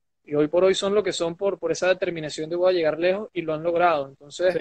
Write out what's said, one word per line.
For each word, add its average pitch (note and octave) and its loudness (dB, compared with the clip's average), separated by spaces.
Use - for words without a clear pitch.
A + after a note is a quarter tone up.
y D3 -6
hoy D3+ 4
por F3 2
hoy F#3+ 6
son G3 -2
lo G#3 2
que F#3 -2
son E3+ -4
por, G3 -2
por E3 -4
esa F3+ 0
determinación E3 -4
de E3+ -4
"voy F3+ 4
a F3+ 0
llegar D#3 0
lejos", F#3 0
y F3 -4
lo D#3 -4
han D#3 -6
logrado. E3+ 2
Entonces, D3 -4